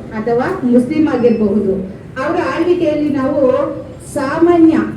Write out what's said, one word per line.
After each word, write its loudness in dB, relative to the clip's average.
ಅಥವಾ -2
ಮುಸ್ಲಿಂ 2
ಆಗಿರಬಹುದು. 0
ಅವರ -2
ಆಳ್ವಿಕೆಯಲ್ಲಿ 0
ನಾವು 2
ಸಾಮಾನ್ಯ 4